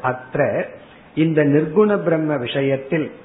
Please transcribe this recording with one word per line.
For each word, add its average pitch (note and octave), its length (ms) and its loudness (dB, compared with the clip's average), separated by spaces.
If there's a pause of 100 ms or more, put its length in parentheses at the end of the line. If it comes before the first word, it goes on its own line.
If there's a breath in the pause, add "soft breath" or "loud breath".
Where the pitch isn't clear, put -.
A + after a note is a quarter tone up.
அத்ர B2+ 380 -4 (760 loud breath)
இந்த D#3+ 280 2
நிர்குண D#3 540 4
பிரம்ம D#3+ 380 0
விஷயத்தில் C3+ 720 -2 (180)